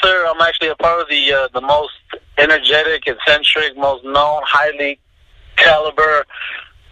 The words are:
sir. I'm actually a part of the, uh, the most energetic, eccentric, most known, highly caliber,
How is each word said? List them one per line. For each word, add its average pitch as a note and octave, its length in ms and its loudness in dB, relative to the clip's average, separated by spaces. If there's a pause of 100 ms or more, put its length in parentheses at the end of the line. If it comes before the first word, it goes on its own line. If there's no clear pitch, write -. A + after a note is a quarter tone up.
sir. F#3 260 2
I'm D#3+ 140 0
actually E3 280 0
a D3+ 60 -4
part E3+ 260 0
of D3+ 80 -8
the, C#3+ 240 0
uh, C3+ 200 0
the B2+ 80 -4
most D3 320 0 (440)
energetic, D3+ 720 2
eccentric, D3 720 0
most C#3 260 -2
known, D3 420 0
highly C#3+ 540 -2 (560)
caliber, D#3 720 2 (680)